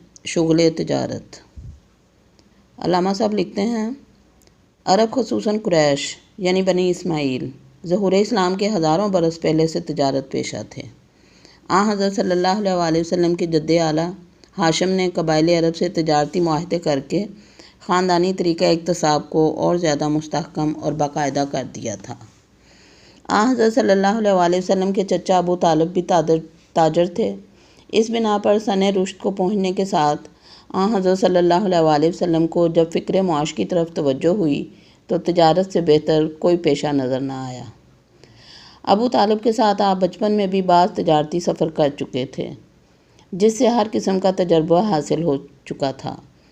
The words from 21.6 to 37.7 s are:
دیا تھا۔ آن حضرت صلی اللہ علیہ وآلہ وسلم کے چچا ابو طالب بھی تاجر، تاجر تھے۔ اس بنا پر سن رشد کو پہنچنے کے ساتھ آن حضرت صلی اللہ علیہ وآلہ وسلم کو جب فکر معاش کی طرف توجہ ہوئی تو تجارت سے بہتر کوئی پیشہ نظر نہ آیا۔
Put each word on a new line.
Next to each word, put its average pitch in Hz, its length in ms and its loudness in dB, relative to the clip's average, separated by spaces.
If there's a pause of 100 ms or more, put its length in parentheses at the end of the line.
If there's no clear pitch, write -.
دیا 110 280 -8
تھا۔ 123 120 -14 (1120)
آن 202 200 2
حضرت 226 260 2
صلی 220 160 2
اللہ 196 160 4
علیہ 208 240 2
وآلہ 175 260 4
وسلم 190 360 0
کے 196 120 0
چچا 185 340 0
ابو 175 180 0
طالب 165 320 2
بھی 180 140 -2
تاجر، 165 320 2 (380)
تاجر 165 340 2
تھے۔ 107 280 -4 (540)
اس 220 220 0
بنا 220 280 0
پر 208 200 2
سن 202 240 0
رشد 196 360 0
کو 208 120 -4
پہنچنے 190 420 -2
کے 196 120 -2
ساتھ 151 440 0 (400)
آن 196 260 0
حضرت 190 240 2
صلی 180 200 2
اللہ 175 160 4
علیہ 185 240 2
وآلہ 156 280 4
وسلم 165 400 0
کو 170 220 2
جب 165 240 2
فکر 185 300 0
معاش 156 320 -2
کی 202 100 -4
طرف 170 300 -2
توجہ 139 340 0
ہوئی 170 400 0 (380)
تو 175 120 -2
تجارت 175 540 2
سے 202 80 0
بہتر 156 460 2 (120)
کوئی 175 180 2
پیشہ 156 300 0
نظر 131 340 -2
نہ 135 120 -6
آیا۔ 127 320 -10 (1160)